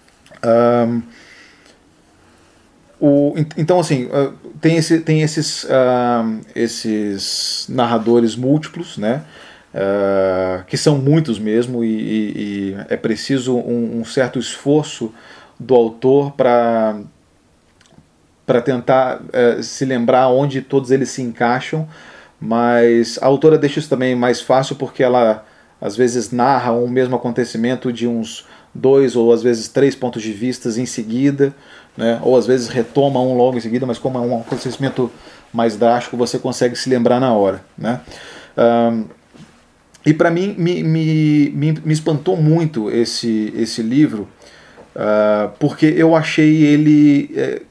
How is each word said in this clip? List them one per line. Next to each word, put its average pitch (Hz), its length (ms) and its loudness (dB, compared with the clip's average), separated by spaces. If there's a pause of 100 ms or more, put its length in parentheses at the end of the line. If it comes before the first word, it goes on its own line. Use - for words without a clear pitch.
(420)
Ahn, 120 600 2 (2000)
o, 143 380 4
en-, 156 180 -2
então, 180 240 2
assim, 147 320 -2
ah, 139 200 0 (280)
tem 160 180 2
esse, 160 240 2
tem 156 200 2
esses, - 480 -4
ah, 123 560 2 (300)
esses 107 1120 -4
narradores 117 680 0
múltiplos, 151 640 -4
né? 113 240 -4 (520)
Ah, 95 920 0
que - 100 -8
são 147 220 2
muitos 139 400 0
mesmo, 117 460 -2
e, 113 40 -2
e, 107 480 -4
e 101 420 -6 (120)
é 107 80 -2
preciso 123 580 -2
um, 117 440 -4
um 113 40 -6
certo 123 360 -4
esforço 139 760 -4 (460)
do 123 160 0
autor 131 560 2
pra, 117 640 0 (1500)
pra 123 160 2
tentar, 127 600 -2 (100)
eh, 117 300 0
se 127 240 -8
lembrar 127 440 2
onde 131 320 0
todos 135 300 -2
eles 131 180 2
se - 120 -10
encaixam, 123 680 -4 (520)
mas 117 840 2
a 127 60 2
autora 147 300 4
deixa 143 220 0
isso 147 100 -8
também 127 260 0
mais 123 260 0
fácil 135 340 0
porque 135 280 -4
ela, 120 420 2 (340)
às 101 160 -8
vezes, 120 360 0
narra 123 420 0
um 120 140 0
mesmo 127 280 0
acontecimento 120 800 -4
de 117 140 -4
uns 117 380 -6 (280)
dois 131 420 2
ou, 117 160 4
às 113 100 4
vezes, 113 260 0
três 135 280 0
pontos 120 260 -6
de 110 100 -6
vistas 117 460 -6
em 127 80 -4
seguida, 135 680 -2 (420)
né? 117 280 0
Ou, 127 140 4
às 110 100 2
vezes, 123 220 2
retoma 135 500 0
um 127 160 0
logo 123 220 2
em - 20 -2
seguida, 113 260 -4
mas 120 140 -4
como 131 180 -4
é 123 40 -2
um 120 180 -2
acontecimento 127 720 -4 (420)
mais 117 220 0
drástico, 117 400 0
você 123 240 -2
consegue 123 360 -2
se - 140 -8
lembrar 123 300 2
na 127 140 2
hora, 98 300 0 (140)
né? 120 240 -6 (560)
Ahn, 117 460 2 (1040)
e 156 80 4
pra 165 180 2
mim, 190 260 -2
me, 170 240 -2
me, 156 680 2
me, 147 240 -2
me 156 200 -2
espantou 156 440 -2
muito 156 520 2
esse, 113 640 -2
esse 117 260 -4
livro, 113 480 0 (640)
ah, 107 640 2
porque 151 280 0
eu 160 280 4
achei 156 480 2
ele, 147 720 4
é, 131 360 -4